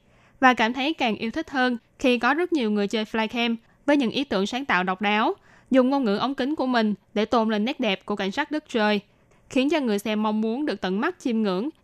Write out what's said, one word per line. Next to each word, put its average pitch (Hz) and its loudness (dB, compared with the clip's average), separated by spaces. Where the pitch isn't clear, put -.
và 254 6
cảm 240 0
thấy 277 -2
càng 240 0
yêu 226 -6
thích 320 -6
hơn 254 0
khi 247 2
có 240 2
rất 349 -2
nhiều 240 0
người 202 0
chơi 220 -4
flycam 233 -2
với 285 4
những 247 0
ý 269 -2
tưởng 202 -2
sáng 254 -6
tạo 185 0
độc 185 -4
đáo, 214 2
dùng 254 6
ngôn 277 2
ngữ 208 2
ống 262 -2
kính 277 -2
của 285 -2
mình 226 2
để 208 0
tôn 220 2
lên 214 0
nét 269 -4
đẹp 208 -2
của 208 -4
cảnh 196 -2
sắc 294 -4
đất 302 -6
trời, 208 2
khiến 262 2
cho 277 2
người 220 0
xem 214 -2
mong 214 0
muốn 226 -2
được 220 -4
tận 190 -2
mắt 330 -2
chiêm 226 0
ngưỡng 208 -2